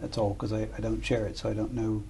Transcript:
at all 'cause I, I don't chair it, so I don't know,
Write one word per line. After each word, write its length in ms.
at 140
all 160
'cause 180
I, 160
I 40
don't 200
chair 260
it, 100
so 120
I 40
don't 200
know, 360